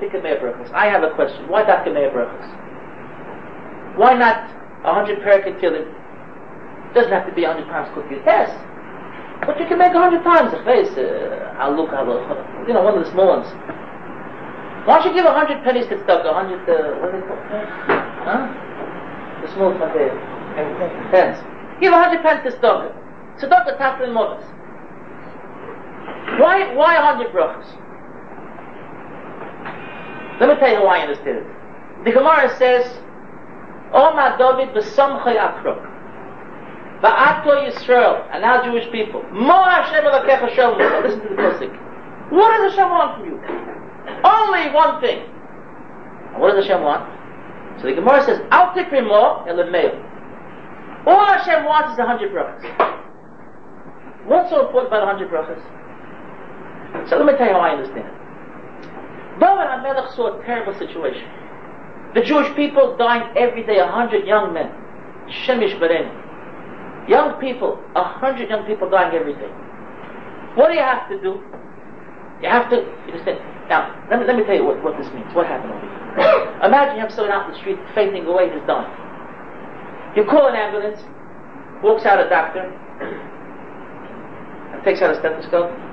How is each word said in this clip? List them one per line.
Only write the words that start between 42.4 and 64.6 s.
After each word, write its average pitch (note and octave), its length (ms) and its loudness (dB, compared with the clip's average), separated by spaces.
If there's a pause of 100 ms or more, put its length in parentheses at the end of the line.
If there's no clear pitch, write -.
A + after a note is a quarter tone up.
does G4 160 2
Hashem F#4+ 160 4
want D#4+ 280 2
from G3+ 80 -12
you? - 140 -10 (800)
Only F#4+ 480 4
one D4+ 300 4
thing. - 240 -2 (1080)
And A#2+ 100 -2
what G3 120 6
does F#3+ 120 4
Hashem F3+ 160 2
want? D3 260 0 (720)
So B2+ 60 -6
the C3 80 0
Gemara B3+ 300 6
says, - 160 2 (100)
"Al F4+ 240 6
tikri C#4+ 320 0
mo G#3+ 420 4
elemeo." F3 580 0 (1000)
All F#4+ 180 8
Hashem F4+ 400 4
wants D4+ 300 2
is - 40 -4
a A#3+ 80 0
hundred G#3+ 260 -2
brachas. - 300 -6 (1600)
What's F4 240 2
so D4 160 4
important B3+ 260 0
about G#3+ 100 2
a G3 40 2
hundred G3 240 -4
brachas? D#3+ 300 -4 (1500)
So - 80 2
let D4 100 4
me C#4+ 120 8
tell A#3+ 80 4
you G3 80 4
how F3 60 6
I E3 100 2
understand C3 360 -6
it. - 1300 -16
David F#4 320 6
HaMelech C4 420 -4
saw A#3 240 -2
a - 60 -14
terrible A3+ 300 -4
situation. D#3 520 -6 (840)
The A3+ 80 4
Jewish C#4+ 360 2
people C#4+ 420 4
dying A#3 380 2
every A#3 260 2
day, G#3+ 160 2
a F3+ 80 6
hundred G#3+ 400 0
young G3 260 2
men. D#3+ 180 -4 (600)